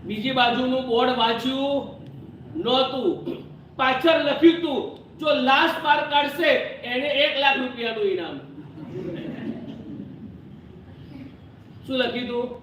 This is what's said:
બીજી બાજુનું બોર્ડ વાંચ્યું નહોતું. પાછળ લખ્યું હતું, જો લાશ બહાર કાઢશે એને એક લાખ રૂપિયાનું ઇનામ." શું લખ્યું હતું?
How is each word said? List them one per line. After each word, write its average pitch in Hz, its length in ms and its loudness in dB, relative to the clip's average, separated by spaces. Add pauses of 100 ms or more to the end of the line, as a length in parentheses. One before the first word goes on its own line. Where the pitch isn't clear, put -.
બીજી 214 280 -4
બાજુનું 254 560 2
બોર્ડ 247 240 4
વાંચ્યું 262 760 0 (680)
નહોતું. 247 840 0 (340)
પાછળ 285 480 4
લખ્યું 285 300 6
હતું, 302 440 -4 (220)
જો 302 140 2
લાશ 269 360 4 (140)
બહાર 294 260 4
કાઢશે 294 400 2 (340)
એને 247 240 -2
એક 277 320 2
લાખ 269 180 4
રૂપિયાનું 233 460 -2
ઇનામ." 165 360 -2 (3500)
શું 262 100 -2
લખ્યું 247 280 0
હતું? 247 380 -6